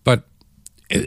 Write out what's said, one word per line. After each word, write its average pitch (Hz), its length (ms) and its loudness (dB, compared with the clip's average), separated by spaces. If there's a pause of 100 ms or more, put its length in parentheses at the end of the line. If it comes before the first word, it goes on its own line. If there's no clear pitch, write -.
But 127 200 2 (680)
it, - 180 -4